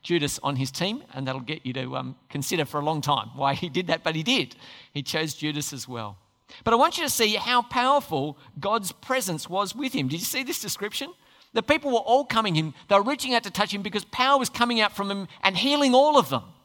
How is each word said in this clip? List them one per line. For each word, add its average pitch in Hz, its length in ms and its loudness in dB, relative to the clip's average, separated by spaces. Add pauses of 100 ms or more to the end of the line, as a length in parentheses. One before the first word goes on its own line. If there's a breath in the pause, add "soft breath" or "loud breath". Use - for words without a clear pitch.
Judas 160 400 0
on 139 140 0
his 131 140 -2
team, 214 340 -4 (100)
and 135 120 -6
that'll 131 140 -6
get 147 240 -10
you 123 100 -6
to, 131 220 -6
um, 131 200 -8 (120)
consider 147 360 -2
for 147 160 -4
a 143 40 -4
long 151 160 0
time 123 340 -2
why 139 200 0
he 170 140 -6
did 175 200 -2
that, 160 140 0
but 160 120 -2
he 160 80 -2
did. - 340 -2 (360 loud breath)
He 143 100 -6
chose 156 320 -4
Judas 147 380 -6
as 127 140 -12
well. 110 300 -10 (480 loud breath)
But 226 80 4
I 240 40 6
want 320 200 4
you 339 80 -2
to 262 60 0
see 214 240 2
how 240 280 2
powerful 240 760 0 (200 loud breath)
God's 202 340 -2
presence 185 560 -4
was 185 260 -2
with 262 180 -6
him. 143 160 -2
Did 165 120 -4
you 240 60 -6
see 262 160 -4
this 262 180 -6
description? 214 520 -8 (400 soft breath)
The 226 100 -2
people 294 280 0
were 233 80 2
all 247 260 4
coming 220 300 0
him. 156 200 0 (140 loud breath)
They 202 80 6
were 202 60 8
reaching 254 320 -2
out 233 100 2
to 202 60 -8
touch 196 220 -2
him 202 100 -6
because 202 220 -4
power 269 320 2
was 254 140 2
coming 240 300 0
out 208 120 2
from 202 180 -4
him 196 160 -6 (160 loud breath)
and 190 140 2
healing 277 380 4
all 285 240 8
of 214 100 4
them. 123 140 -2 (220)